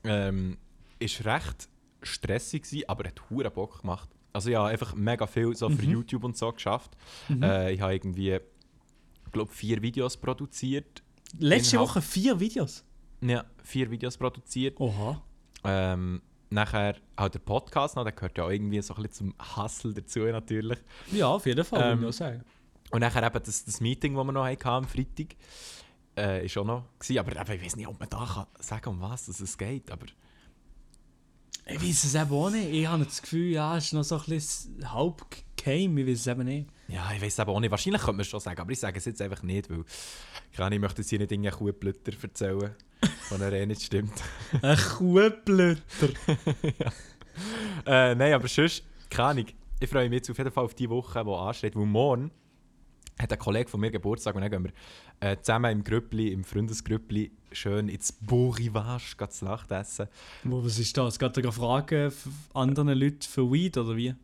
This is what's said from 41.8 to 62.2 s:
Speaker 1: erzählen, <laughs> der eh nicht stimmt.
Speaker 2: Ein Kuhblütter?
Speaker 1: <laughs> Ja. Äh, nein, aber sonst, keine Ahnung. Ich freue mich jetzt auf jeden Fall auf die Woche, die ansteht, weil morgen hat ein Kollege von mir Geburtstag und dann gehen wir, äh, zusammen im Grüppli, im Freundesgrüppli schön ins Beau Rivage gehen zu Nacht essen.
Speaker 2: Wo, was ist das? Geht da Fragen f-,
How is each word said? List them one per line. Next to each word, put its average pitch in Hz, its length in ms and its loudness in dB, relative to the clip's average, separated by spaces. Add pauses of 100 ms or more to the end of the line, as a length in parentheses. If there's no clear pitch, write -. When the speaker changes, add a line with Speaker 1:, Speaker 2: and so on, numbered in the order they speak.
Speaker 1:
erzählen, 101 540 -4 (260)
<laughs> - 360 0
der 98 140 0
eh 98 140 0
nicht 107 160 -4
stimmt. 107 300 0 (500)
Speaker 2:
Ein 147 160 6
Kuhblütter? 185 1300 6 (200)
Speaker 1:
<laughs> 151 500 0
Ja. - 140 0 (920)
Äh, 131 300 8
nein, 139 180 6
aber 123 160 4
sonst, 160 340 4 (280)
keine 123 180 2
Ahnung. 127 180 2 (340)
Ich 123 100 0
freue 127 180 4
mich 120 100 2
jetzt 123 120 -4
auf 113 80 -6
jeden 135 120 -2
Fall 127 140 2
auf 113 100 -4
die 123 140 -2
Woche, 117 340 -2
die 104 80 -2
ansteht, 98 460 -2
weil 104 80 2
morgen 123 460 4 (880)
hat 117 140 -2
ein 104 60 -2
Kollege 113 300 0
von 104 120 -4
mir 110 100 2
Geburtstag 101 440 -2
und 98 80 -2
dann 104 80 0
gehen 92 140 0
wir, 87 80 -4 (560)
äh, 98 120 2
zusammen 117 320 4
im 104 120 0
Grüppli, 110 480 0
im 95 120 -4
Freundesgrüppli 110 840 -2 (220)
schön 104 360 0
ins - 240 -4
Beau 123 380 4
Rivage 117 680 -4
gehen 101 120 -6
zu - 140 -10
Nacht 104 260 -4
essen. 104 380 -4 (360)
Speaker 2:
Wo, 123 200 -2
was 113 140 0
ist 117 180 -2
das? 123 220 0
Geht 127 180 0
da 123 140 0
Fragen 139 580 2
f-, - 180 -8 (280)